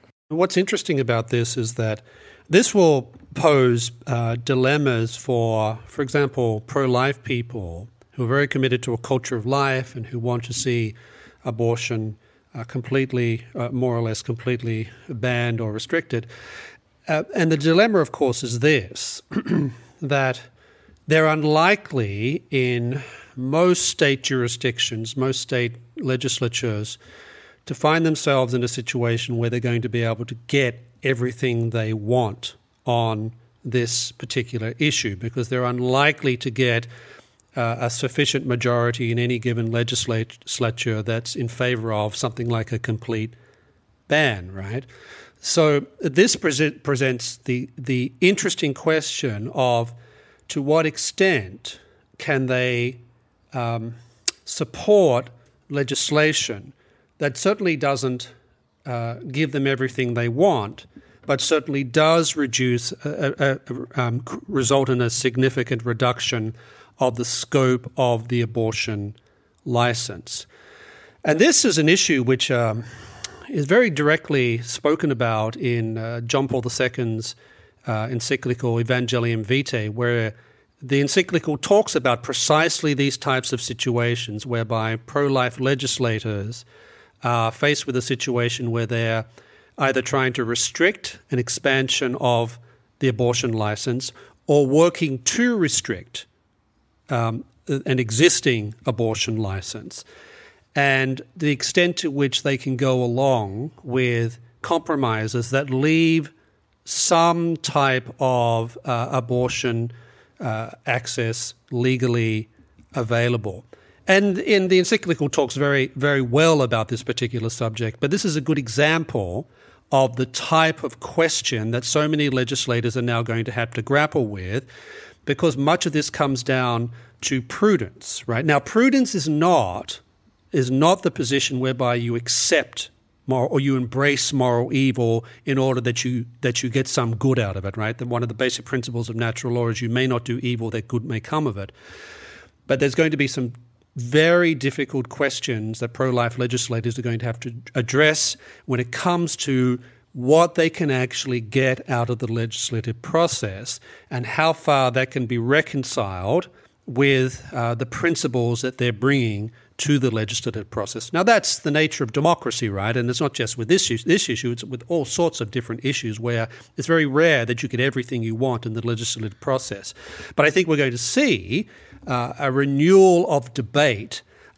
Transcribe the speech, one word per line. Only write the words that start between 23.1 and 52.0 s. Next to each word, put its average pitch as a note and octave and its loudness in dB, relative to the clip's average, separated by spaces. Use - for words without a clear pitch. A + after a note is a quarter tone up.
most D#3+ 2
state C#3 2
jurisdictions, A#2+ -4
most C3 -2
state A#2+ -2
legislatures, B2 -4
to D3 -8
find D#3+ 2
themselves C#3 2
in B2 0
a B2 0
situation A#2 -2
where A#2 0
they're A#2+ -2
going A#2 0
to A#2+ -6
be A#2 -2
able A2+ -2
to A#2+ -10
get C3 0
everything A#2+ 0
they A2 -2
want A2 -2
on A2+ 0
this A#2+ -2
particular A#2 -6
issue, C#3 0
because A#2 -6
they're B2 0
unlikely B2+ 2
to B2+ -6
get, A#2+ 0
uh, A#2 -2
a A#2+ -2
sufficient C3+ -2
majority A#2+ 0
in A#2 0
any B2 0
given A#2 -2
legislature A#2 -2
that's A#2 -4
in A#2+ -4
favor A#2 -2
of G#2+ -2
something A#2+ -4
like A2+ -2
a A2 -2
complete A2+ -4
ban, A#2 2
right? G2 -8
So D3 2
this F3 4
present, D3+ 0
presents C3 -2
the, B2 -4
the B2+ -2
interesting F3+ 2
question C#3 -2
of A#2+ 2
to D3 -4
what D#3 4
extent D3 -2